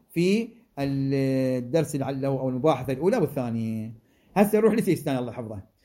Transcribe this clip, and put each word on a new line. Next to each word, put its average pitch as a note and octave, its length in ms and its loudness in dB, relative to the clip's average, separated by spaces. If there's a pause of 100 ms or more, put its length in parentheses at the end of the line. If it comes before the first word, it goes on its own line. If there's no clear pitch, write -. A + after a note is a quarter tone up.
(100)
في G3+ 380 2 (300)
الدرس C3+ 1160 0
لعله C3+ 320 -2
أو C3 200 -2
المباحثة C3 440 0
الأولى F3 240 0
والثانية. A2+ 800 -2 (420)
هسه G#3 220 4
نروح G#3+ 160 4
لسيستان D3+ 420 0
الله B2 160 -4
يحفظه. A2 300 -10 (220)